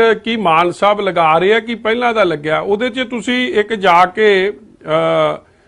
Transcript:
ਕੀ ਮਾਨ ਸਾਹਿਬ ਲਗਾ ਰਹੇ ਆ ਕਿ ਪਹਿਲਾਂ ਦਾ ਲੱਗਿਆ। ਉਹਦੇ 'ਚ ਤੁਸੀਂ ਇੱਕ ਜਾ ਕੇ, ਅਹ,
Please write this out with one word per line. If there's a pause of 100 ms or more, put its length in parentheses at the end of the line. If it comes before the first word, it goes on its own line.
(240)
ਕੀ
ਮਾਨ
ਸਾਹਿਬ
ਲਗਾ
ਰਹੇ
ਆ
ਕਿ
ਪਹਿਲਾਂ
ਦਾ
ਲੱਗਿਆ।
ਉਹਦੇ
'ਚ
ਤੁਸੀਂ
ਇੱਕ
ਜਾ
ਕੇ,
ਅਹ, (220)